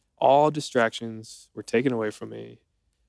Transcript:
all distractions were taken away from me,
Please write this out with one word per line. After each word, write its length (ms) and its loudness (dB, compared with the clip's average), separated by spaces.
all 320 6
distractions 1040 -4
were 80 -12
taken 300 0
away 180 -4
from 200 -14
me, 300 -18